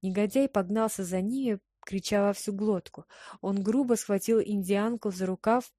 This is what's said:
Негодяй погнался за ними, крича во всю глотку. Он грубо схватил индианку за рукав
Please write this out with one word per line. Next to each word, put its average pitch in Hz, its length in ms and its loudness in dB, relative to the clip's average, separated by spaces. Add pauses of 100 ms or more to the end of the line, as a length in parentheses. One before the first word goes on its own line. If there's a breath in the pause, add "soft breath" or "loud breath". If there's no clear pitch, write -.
Негодяй 208 480 2
погнался 208 540 0
за 185 180 -2
ними, 233 380 -2 (240)
крича 202 380 -2
во 202 120 2
всю 202 200 -6
глотку. 196 520 -2 (360 loud breath)
Он 196 200 0
грубо 240 340 2
схватил 214 440 2
индианку 202 720 0
за 185 160 -4
рукав 220 540 0